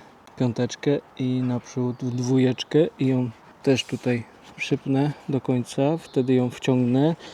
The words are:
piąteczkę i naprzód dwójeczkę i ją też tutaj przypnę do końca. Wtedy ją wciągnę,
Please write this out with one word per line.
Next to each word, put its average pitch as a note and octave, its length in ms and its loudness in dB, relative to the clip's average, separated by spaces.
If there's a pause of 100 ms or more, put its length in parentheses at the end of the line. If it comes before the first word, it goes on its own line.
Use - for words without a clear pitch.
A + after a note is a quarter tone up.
(360)
piąteczkę B2 540 -2 (280)
i B2+ 240 -2
naprzód B2 540 -4
dwójeczkę B2+ 840 0 (200)
i C3+ 80 0
ją B2+ 240 0 (320)
też C3 220 2
tutaj A#2+ 400 -4 (320)
przypnę C#3 560 -2 (160)
do C3+ 120 0
końca. C3+ 560 0
Wtedy C3+ 380 0
ją B2 160 2
wciągnę, C3 640 2 (180)